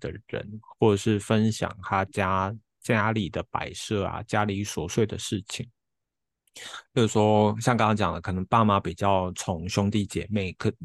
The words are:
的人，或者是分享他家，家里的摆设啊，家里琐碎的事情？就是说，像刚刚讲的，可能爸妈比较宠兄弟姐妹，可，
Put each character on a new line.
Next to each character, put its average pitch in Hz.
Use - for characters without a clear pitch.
的 78
人， 107
或 110
者 101
是 107
分 110
享 90
他 98
家， 95
家 113
里 107
的 87
摆 -
设 98
啊， 85
家 107
里 101
琐 -
碎 113
的 -
事 98
情？ -
就 123
是 107
说， 107
像 120
刚 113
刚 107
讲 98
的， 82
可 92
能 92
爸 117
妈 101
比 82
较 95
宠 92
兄 101
弟 104
姐 -
妹， 98
可， -